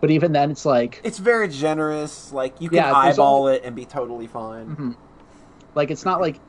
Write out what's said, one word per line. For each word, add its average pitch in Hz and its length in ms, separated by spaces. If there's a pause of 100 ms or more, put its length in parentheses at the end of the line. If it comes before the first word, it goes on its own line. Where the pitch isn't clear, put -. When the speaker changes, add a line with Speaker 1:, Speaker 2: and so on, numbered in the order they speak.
Speaker 1:
But 156 80
even 160 220
then, 143 180
it's - 160
like 120 380
Speaker 2:
It's 226 140
very 214 300
generous. 151 840
Like, 131 280
you 165 80
can 165 80
Speaker 1:
Yeah, 147 160 (100)
there's 143 160
Speaker 2:
eyeball 139 260
Speaker 1:
only 135 120
Speaker 2:
it 123 80
and 123 100
be 127 120
totally 120 400
fine. 113 400
Speaker 1:
Mm-hmm. 147 240 (840)
Like, 151 160
it's - 140
not 185 160
like 160 180 (100)